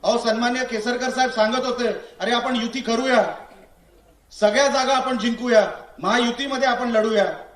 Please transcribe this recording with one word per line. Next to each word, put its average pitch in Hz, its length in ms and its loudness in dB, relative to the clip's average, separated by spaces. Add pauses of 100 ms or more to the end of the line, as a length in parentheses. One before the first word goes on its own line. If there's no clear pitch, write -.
अहो, 226 140 2
सन्माननीय 240 460 0
केसरकर 247 460 -4
साहेब 254 220 0
सांगत 226 340 0
होते, 240 220 -2 (320)
"अरे 202 120 -2
आपण 240 240 0
युती 233 260 -4
करूया, 226 540 0 (1040)
सगळ्या 214 280 4
जागा 262 280 0
आपण 254 220 -2
जिंकूया, 233 540 2 (280)
महायुतीमध्ये 247 680 0
आपण 247 220 0
लढूया." 220 360 2 (300)